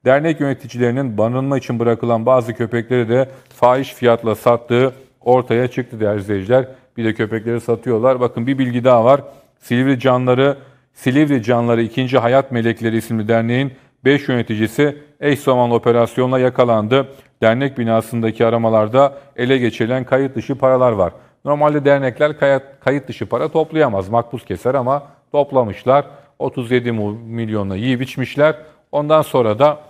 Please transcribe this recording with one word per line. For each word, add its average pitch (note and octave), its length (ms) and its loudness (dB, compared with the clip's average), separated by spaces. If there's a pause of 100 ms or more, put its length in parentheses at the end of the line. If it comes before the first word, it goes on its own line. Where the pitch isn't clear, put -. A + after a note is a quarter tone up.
Dernek D3+ 340 2
yöneticilerinin B2 760 -4
barınma C3 400 -2
için B2 220 -6
bırakılan A#2 460 -2
bazı B2 280 2
köpekleri A#2 560 -4
de C3 200 0 (200)
fahiş B2+ 440 0
fiyatla A#2 420 0
sattığı A#2+ 580 0 (280)
ortaya B2 460 2
çıktı B2 320 -8
değerli G#2 200 0
izleyiciler. G2+ 480 -2 (300)
Bir A2+ 80 -4
de A2 80 0
köpekleri A2+ 480 -4
satıyorlar. A#2+ 580 0
Bakın A#2+ 280 -2
bir C3+ 100 -2
bilgi B2 260 -2
daha A#2+ 220 4
var. C#3 160 4 (380)
Silivri B2+ 400 0
Canları, B2+ 580 2 (360)
Silivri C#3 500 0
Canları A#2+ 380 0
İkinci B2+ 360 -2
Hayat B2 340 2
Melekleri A2+ 460 -2
isimli A2 300 -4
derneğin A#2+ 460 0 (320)
beş C#3 240 2
yöneticisi A#2+ 680 -2 (220)
eş C#3+ 200 -2
zamanlı B2 360 2
operasyonla A#2+ 640 0
yakalandı. B2 680 2 (340)
Dernek B2 360 0
binasındaki A2+ 680 -2
aramalarda A2+ 720 2 (180)
ele B2+ 220 0
geçirilen B2 460 -2
kayıt C3 320 -2
dışı B2 200 -6
paralar B2+ 360 2
var. F#2 220 0 (320)
Normalde D3 400 0
dernekler C#3+ 540 0
kayıt, C#3+ 240 2 (220)
kayıt C#3 220 -2
dışı - 180 -10
para C3 220 -4
toplayamaz. D3 640 -2
Makbuz A#2 360 -4
keser A#2+ 280 -4
ama C#3 300 -2 (280)
toplamışlar. C3+ 720 0 (340)
Otuz B2+ 320 -6
yedi A#2+ 200 0
milyonla A2 840 -6
yiyip B2 260 -2
içmişler. C#3+ 540 0 (360)
Ondan D3 300 2
sonra A2+ 380 0
da D3 200 2 (100)